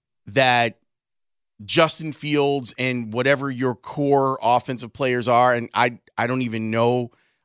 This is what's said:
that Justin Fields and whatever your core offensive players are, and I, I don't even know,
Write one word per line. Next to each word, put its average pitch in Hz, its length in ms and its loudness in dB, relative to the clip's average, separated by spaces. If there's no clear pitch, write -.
that 120 520 2
Justin 160 480 0
Fields 143 640 -2
and 123 340 -4
whatever 135 380 0
your 127 260 -2
core 139 680 0
offensive 120 500 0
players 123 340 -2
are, 123 260 4
and 117 200 -4
I, 120 260 0
I 113 100 0
don't 131 160 -2
even 110 260 -6
know, 117 420 0